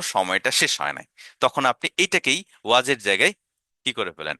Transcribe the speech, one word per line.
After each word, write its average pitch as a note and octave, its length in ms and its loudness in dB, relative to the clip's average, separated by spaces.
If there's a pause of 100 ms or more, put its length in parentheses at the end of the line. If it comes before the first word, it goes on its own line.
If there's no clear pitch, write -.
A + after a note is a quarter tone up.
সময়টা F#2+ 480 0
শেষ - 280 2
হয় C#2+ 140 -4
নাই। C2+ 140 -14 (340)
তখন C3+ 260 0
আপনি - 300 0
এটাকেই F3 440 0 (240)
was-এর B2 340 2
জায়গায় G#2 360 2 (520)
কি C3 60 -2
করে G2+ 200 -6
ফেলেন? D#2 280 -8